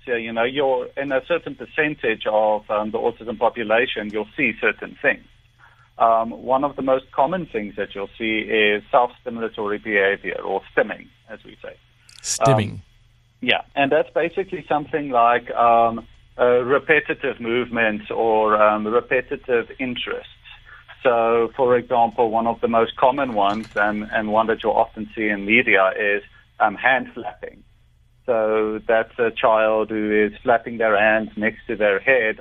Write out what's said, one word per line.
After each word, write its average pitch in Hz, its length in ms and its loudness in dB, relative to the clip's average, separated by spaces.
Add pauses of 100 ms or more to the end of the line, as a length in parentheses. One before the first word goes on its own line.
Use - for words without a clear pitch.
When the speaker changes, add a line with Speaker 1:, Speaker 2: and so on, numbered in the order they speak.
Speaker 1:
So, 127 100 -4
you 117 160 -6
know, 113 140 -2
you're 131 500 -2
in 139 160 -6
a 131 140 -2
certain 160 300 -4
percentage 131 720 -4
of, 107 460 0
um, 107 200 -2
the 113 80 -4
autism 117 380 -6
population, 110 760 -2
you'll 107 240 -6
see 120 240 0
certain 104 400 -4
things. 123 240 -2 (720)
Um, 113 340 2
one 117 320 -2
of 139 140 -6
the 139 40 -8
most 131 300 -2
common 160 360 -2
things 104 280 -8
that 101 200 -8
you'll 98 220 -8
see 110 220 -2
is 104 420 0 (100)
self-stimulatory 113 920 -2
behavior, 98 580 0
or 92 200 -4 (140)
stimming, 110 320 -2 (220)
as 107 140 -20
we 104 180 -20
say. - 140 -16 (460)
Speaker 2:
Stimming. 110 500 0
Speaker 1:
Um, 101 100 -16 (640)
yeah, 120 180 0 (140)
and 139 160 0
that's 156 200 0
basically 170 580 -6
something 147 400 -4
like, 120 420 2
um, 117 540 2 (320)
uh, 127 80 2 (180)
repetitive 143 760 0
movements 117 720 -2
or, 110 500 2
um, 107 260 4
repetitive 123 920 -2
interests. 123 480 -8 (720)
So, 117 540 2
for 123 200 4
example, 120 540 2
one 113 160 0
of 113 160 -2
the 120 60 0
most 113 300 0
common 135 360 0
ones, 104 420 -2
and, 104 380 -2
and 107 180 -4
one 110 160 2
that 110 140 -2
you'll 107 120 0
often 110 420 -2
see 107 140 -2
in 98 160 -4
media, 104 540 4
is, 101 220 -2 (380)
um, 107 160 2
hand 123 400 0
flapping. - 480 -14 (640)
So 110 600 0
that's 113 300 0
a 117 140 0
child 110 580 2
who 107 220 -2 (160)
is 104 160 -8
flapping 117 340 0
their 110 200 2
hands 107 380 2
next 110 300 -4
to 117 100 -6
their 101 240 2
head, 113 420 2